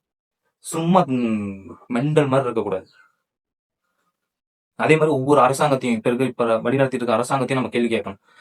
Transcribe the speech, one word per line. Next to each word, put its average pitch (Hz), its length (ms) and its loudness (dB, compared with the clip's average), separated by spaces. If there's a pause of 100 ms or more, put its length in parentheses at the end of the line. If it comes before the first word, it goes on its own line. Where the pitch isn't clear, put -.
(580)
சும்மா, 170 480 0
ம், 107 640 -4 (180)
மெண்டல் 147 400 0
மாதிரி 135 140 2
இருக்கக்கூடாது. 107 440 -6 (1900)
அதே 120 200 4
மாதிரி 156 180 2
ஒவ்வொரு 139 280 2
அரசாங்கத்தையும், 131 560 2
இப்ப 113 140 -2
இருக்க, 120 140 0
இப்ப 123 200 -2
வழிநடத்திட்டு 127 500 0
இருக்க 120 220 0
அரசாங்கத்தையும் 123 360 -2
நம்ம 127 160 -2
கேள்வி 117 280 0
கேட்கணும். 98 220 -6 (220)